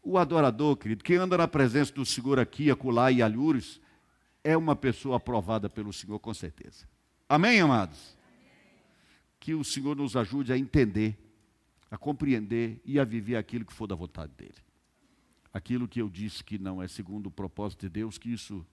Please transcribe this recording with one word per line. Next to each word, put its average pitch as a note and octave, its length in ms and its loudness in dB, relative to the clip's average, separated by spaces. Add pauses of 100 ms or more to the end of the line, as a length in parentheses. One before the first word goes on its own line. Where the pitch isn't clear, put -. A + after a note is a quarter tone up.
O F#3 160 0
adorador, D3 600 4
querido, G#2+ 260 -6
quem F3 140 4
anda F#3 200 2
na E3 100 4
presença C3+ 460 2
do C3 120 -4
Senhor B2+ 340 0
aqui, C#3+ 320 2
acolá B2+ 400 4
e B2 100 4
alhures, A#2 600 0 (640)
é D#3 120 2
uma D#3+ 200 2
pessoa B2+ 420 -2
aprovada G#2+ 520 -2
pelo G#2 220 -8
Senhor, G#2 280 -10
com A2 140 -10
certeza. - 540 -14 (400)
Amém, G3+ 320 6
amados? A2+ 680 2
Amém. - 240 -20 (880)
Que D#3+ 140 -6
o D3+ 100 -2
Senhor C#3+ 320 -2
nos C3+ 200 -4
ajude B2+ 380 0
a B2+ 40 2
entender, A2 600 2 (760)
a G#2+ 60 -12
compreender A#2 880 -2
e C#3 140 0
a C#3 40 4
viver A2+ 320 -4
aquilo A2+ 300 -6
que - 80 -20
for A2 140 -8
da G2 80 -4
vontade D#2+ 420 -12
dEle. - 180 -20 (1000)
Aquilo B2 340 -4
que A#2 140 -6
eu G#2 80 -4
disse F#2+ 340 -10
que G#2+ 140 -10
não F#2+ 240 -8
é F#2 60 -6
segundo G2 400 -12
o F2 40 -10
propósito G2 500 -10
de F#2+ 80 -8
Deus, G#2+ 280 -8
que A#2 140 -10
isso G2+ 420 -10